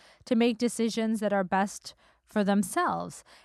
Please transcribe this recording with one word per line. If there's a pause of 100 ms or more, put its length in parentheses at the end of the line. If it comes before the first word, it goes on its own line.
(260)
to
make
decisions
that
are
best (300)
for
themselves. (220)